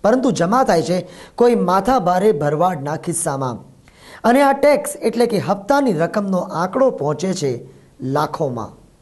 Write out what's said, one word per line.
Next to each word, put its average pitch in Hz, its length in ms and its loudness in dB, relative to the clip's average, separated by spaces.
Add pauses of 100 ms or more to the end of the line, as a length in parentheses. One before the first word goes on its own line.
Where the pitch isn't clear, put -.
પરંતુ 247 320 2
જમા 190 360 2
થાય 170 200 2
છે 180 80 0 (380)
કોઈ 240 220 4 (120)
માથાભારે 190 640 2
ભરવાડના 151 720 -2
ખિસ્સામાં. 139 520 -4 (680)
અને 240 180 4
આ 269 140 4
ટેક્સ 294 360 2 (100)
એટલે 233 260 0
કે 202 200 0
હપ્તાની 208 520 0
રકમનો 185 420 -2 (200)
આંકડો 254 320 0
પહોંચે 151 400 -4
છે 139 180 -4 (640)
લાખોમાં. 143 560 -4 (300)